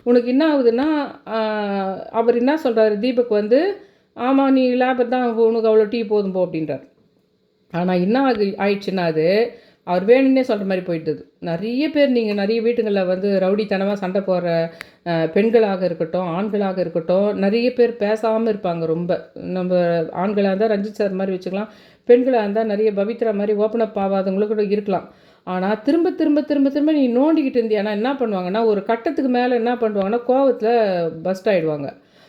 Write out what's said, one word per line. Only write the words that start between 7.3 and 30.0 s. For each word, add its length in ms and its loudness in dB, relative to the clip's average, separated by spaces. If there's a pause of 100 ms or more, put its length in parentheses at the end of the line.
ஆனா 220 0
என்ன 380 2
ஆகு-, 40 0
ஆயிடுச்சுன்னா 600 -2
அது 540 2 (320)
அவர் 220 -2
வேணும்னே 420 4
சொல்ற 180 -2
மாதிரி 140 -2
போயிடுது. 440 -6 (160)
நிறைய 500 -4
பேர் 200 2
நீங்க 240 0
நிறைய 280 0
வீட்டுங்கள்ல 440 0
வந்து 360 0
ரவுடித்தனமா 520 0
சண்டை 280 -2
போடுற, 480 0 (380)
அ, 260 0
பெண்களாக 480 2
இருக்கட்டும், 460 -2
ஆண்களாக 500 -2
இருக்கட்டும், 600 0
நிறைய 360 2
பேர் 260 2
பேசாம 500 0
இருப்பாங்க 360 -2
ரொம்ப. 480 -2
நம்ம 420 -4 (260)
ஆண்களா 540 0
இருந்தா 100 0
ரஞ்சித் 260 -2
சார் 200 -2
மாதிரி 260 -4
வச்சுக்கலாம், 300 -6 (400)
பெண்களா 320 6
இருந்தா 240 0
நிறைய 280 0
பவித்ரா 420 -2
மாதிரி 240 0
ஓப்பன் 240 0
அப் 180 -4
ஆகாதவங்களும் 480 0
கூட 160 -2
இருக்கலாம். 500 -2 (300)
ஆனா, 320 -2
திரும்ப, 360 0
திரும்ப, 300 0
திரும்ப, 280 0
திரும்ப 220 0
நீ 160 2
நோண்டிக்கிட்டு 500 0
இருந்தியானா 340 0
என்ன 220 -2
பண்ணுவாங்கன்னா, 520 -2
ஒரு 180 0
கட்டத்துக்கு 480 -2
மேல 240 2
என்ன 200 0
பண்ணுவாங்கன்னா, 520 -2